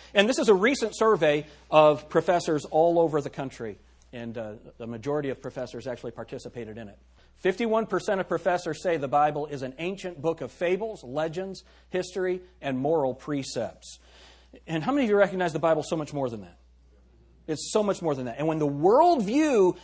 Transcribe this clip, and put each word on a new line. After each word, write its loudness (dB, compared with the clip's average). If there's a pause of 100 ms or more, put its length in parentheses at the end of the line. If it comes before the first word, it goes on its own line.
(140)
And 6
this 0
is 2
a 10
recent 0
survey 2 (240)
of 6
professors 0
all 2
over 2
the -8
country. -10 (340)
And, -10
uh, -10 (260)
the -12
majority -4
of -8
professors -10
actually -10
participated -12
in -14
it. -20 (400)
Fifty-one 0
percent -2
of -4
professors -2
say 0
the -4
Bible 2
is -8
an -8
ancient -8
book -2
of -10
fables, -4
legends, -6 (260)
history, -4 (200)
and -4
moral 0
precepts. -8 (680)
And -4
how -2
many 2
of 0
you 4
recognize 2
the -4
Bible's 0
so -2
much -8
more -2
than -10
that? -20 (920)
It's -6
so 2
much -2
more 0
than -6
that. -8
And 0
when 0
the 2
worldview 4